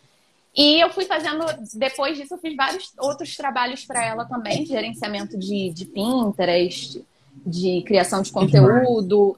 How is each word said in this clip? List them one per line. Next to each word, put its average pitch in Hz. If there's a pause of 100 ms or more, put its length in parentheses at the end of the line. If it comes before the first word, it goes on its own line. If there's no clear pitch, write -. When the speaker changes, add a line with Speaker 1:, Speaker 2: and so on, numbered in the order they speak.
(560)
Speaker 1:
E 294
eu 339
fui 370
fazendo, 320 (280)
depois 269
disso, 285
eu -
fiz 320
vários 285
outros 285
trabalhos 254
pra 247
ela 226
também, 247
de 302
gerenciamento 214
de, 190
de 175
Pinterest, 196 (400)
de 180
criação 190
de -
Speaker 2:
Que 190
demais. 190
Speaker 1:
conteúdo. 202